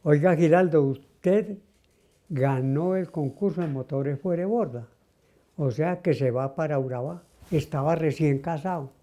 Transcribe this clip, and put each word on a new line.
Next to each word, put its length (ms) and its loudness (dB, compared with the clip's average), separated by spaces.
"Oiga, 300 4
Giraldo, 500 6
usted 720 -2
ganó 680 0
el 160 -4
concurso 480 -4
de 80 -2
motores 540 -4
fuera 220 -2
de 20 -4
borda, 420 -4
o 140 0
sea 300 -2
que 120 2
se 180 0
va 240 -4
para 240 -2
Urabá". 420 -6
Estaba 440 0
recién 440 0
casado. 520 -6